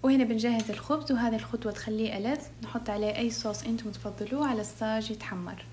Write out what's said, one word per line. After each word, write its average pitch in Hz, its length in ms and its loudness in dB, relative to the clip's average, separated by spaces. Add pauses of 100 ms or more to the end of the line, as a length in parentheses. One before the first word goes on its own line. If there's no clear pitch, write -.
وهنا 269 220 8
بنجهز 226 460 2
الخبز، 285 420 0
وهذه 233 240 4
الخطوة 226 360 -2
تخليه 220 460 -2
ألذ. 254 220 0 (220)
نحط 226 280 -4
عليه 208 260 0
أي 233 140 2
صوص 214 340 -2
انتم 226 260 -2
تفضلوه 214 560 -2
على 233 140 2
الصاج 220 500 -2
يتحمر. 185 640 -6